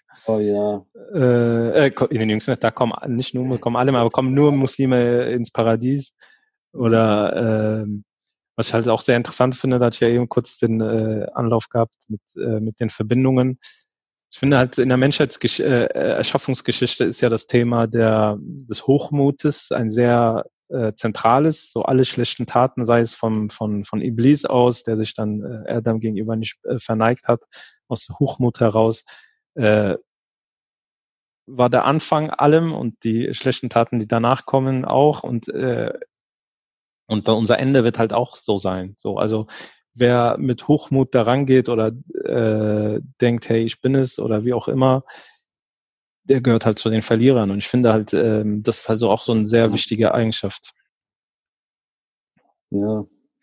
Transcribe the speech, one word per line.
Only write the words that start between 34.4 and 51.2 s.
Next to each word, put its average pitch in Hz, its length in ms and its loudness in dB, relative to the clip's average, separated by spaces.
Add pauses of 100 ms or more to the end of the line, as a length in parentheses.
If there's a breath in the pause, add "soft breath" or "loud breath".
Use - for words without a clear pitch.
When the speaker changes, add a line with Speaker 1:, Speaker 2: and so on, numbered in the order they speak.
Speaker 2:
kommen, 131 380 0
auch 143 400 2
und, 117 240 -6
äh, 120 440 -4 (1160)
und 107 180 -2
da 113 60 2
unser 113 260 2
Ende 135 240 2
wird 113 160 0
halt 113 140 -2
auch - 240 -4
so 104 200 -4
sein. 92 400 -6
So, 101 220 -6
also 107 300 -4 (460 loud breath)
wer 120 440 2
mit 127 300 -4
Hochmut 135 480 2
da 120 60 4
rangeht 131 460 2
oder, 110 220 0 (340)
äh, 107 760 0 (200)
denkt, 120 280 0
hey, 113 160 2
ich - 160 -6
bin 135 160 2
es 131 240 -2
oder 110 240 -2
wie 123 80 0
auch - 160 -4
immer, 131 340 2 (1300 loud breath)
der 131 100 4
gehört 117 240 2
halt 110 140 0
zu - 100 -4
den 110 140 0
Verlierern. 117 480 2
Und 101 80 -4
ich - 100 -6
finde 120 240 4
halt, 107 220 0
ähm, 107 480 0
das 113 180 -2
ist - 80 -8
halt 110 120 0
so 110 100 2
auch 110 140 2
so 120 80 -2
eine 107 140 2
sehr 113 200 4
Speaker 1:
Ja. 110 80 0
Speaker 2:
wichtige 110 400 0
Eigenschaft. - 580 -4 (2000)